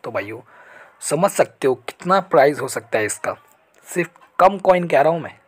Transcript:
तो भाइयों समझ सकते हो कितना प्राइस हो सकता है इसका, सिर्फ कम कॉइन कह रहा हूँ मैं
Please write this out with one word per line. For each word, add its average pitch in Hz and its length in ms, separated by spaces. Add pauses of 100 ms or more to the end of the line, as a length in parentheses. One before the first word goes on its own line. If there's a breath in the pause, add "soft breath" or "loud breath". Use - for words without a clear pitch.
तो 123 80
भाइयों 107 280 (600 loud breath)
समझ 175 300
सकते - 360
हो 131 80
कितना - 440
प्राइस 147 420
हो 139 60
सकता - 320
है 107 60
इसका, - 300 (480)
सिर्फ - 280 (280)
कम 190 180
कॉइन 180 300
कह 156 140
रहा 156 120
हूँ 170 80
मैं - 120 (140)